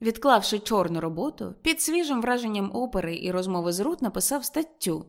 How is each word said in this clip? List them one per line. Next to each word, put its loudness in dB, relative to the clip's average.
відклавши 4
чорну 2
роботу, -4
під 2
свіжим 0
враженням 0
опери -2
і -4
розмови 0
з -2
Рут 0
написав 0
статтю -4